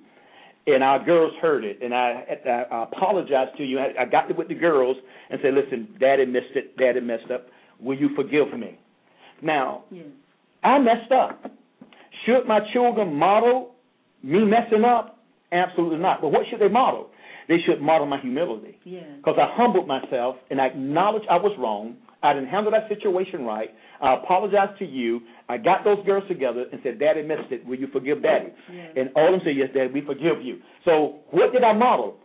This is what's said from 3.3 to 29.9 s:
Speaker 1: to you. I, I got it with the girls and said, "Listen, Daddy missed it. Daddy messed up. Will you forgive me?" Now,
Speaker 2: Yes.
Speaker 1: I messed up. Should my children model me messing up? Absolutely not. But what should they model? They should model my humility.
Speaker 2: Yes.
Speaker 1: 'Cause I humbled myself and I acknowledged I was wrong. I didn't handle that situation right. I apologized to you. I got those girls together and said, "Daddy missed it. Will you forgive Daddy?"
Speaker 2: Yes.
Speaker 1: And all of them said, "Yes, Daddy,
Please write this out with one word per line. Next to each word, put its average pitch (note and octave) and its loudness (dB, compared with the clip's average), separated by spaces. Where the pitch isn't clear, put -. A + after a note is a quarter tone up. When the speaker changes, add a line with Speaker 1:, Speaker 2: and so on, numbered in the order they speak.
Speaker 1:
to D3 -8
you. C3 -4
I, B2+ -4
I - 0
got D3+ 0
it E3 -4
with E3 -6
the F3 -8
girls C#3 2
and B2+ -8
said, C3+ 0
"Listen, C3+ -2
Daddy C#3 4
missed B2 -4
it. - -6
Daddy B2+ 2
messed A#2 -6
up. - -10
Will C3 -6
you C#3+ 2
forgive C#3 0
me?" G2 -14
Now, C#3 -4
Speaker 2:
Yes. E3+ -18
Speaker 1:
I C4 4
messed A#3 2
up. - 0
Should A#3+ 2
my G#3+ 2
children A3+ 0
model A3+ 2
me C#3+ 2
messing G#3+ 2
up? A#3 0
Absolutely F3 0
not. E3+ 0
But D#3 -2
what - 2
should - -8
they G3+ 4
model? A3+ 0
They E3+ 4
should D3+ 0
model D3+ 2
my C#3 -4
humility. B2+ -6
Speaker 2:
Yes. F3+ -14
Speaker 1:
'Cause D#3 0
I D#3 4
humbled G#3+ 2
myself C3 -4
and C3+ -2
I C3 2
acknowledged E3 -2
I F3 4
was G3 2
wrong. A2 -6
I D3 4
didn't C3+ -4
handle G#3 -2
that A3 0
situation F#3+ -4
right. A2 -6
I C3+ 2
apologized G3 0
to G3 -8
you. A#2+ -4
I A#2+ -4
got E3+ 0
those G3+ 2
girls G3 0
together B2+ -4
and - -14
said, A2+ -6
"Daddy D#3 2
missed D3+ -6
it. A#2+ -8
Will B2 -6
you C3+ -6
forgive C#3 -4
Daddy?" C#3+ 0
Speaker 2:
Yes. F3 -18
Speaker 1:
And C3 -2
all D#3 6
of F3+ 6
them F#3 0
said, D3+ -2
"Yes, C3 0
Daddy, C3 0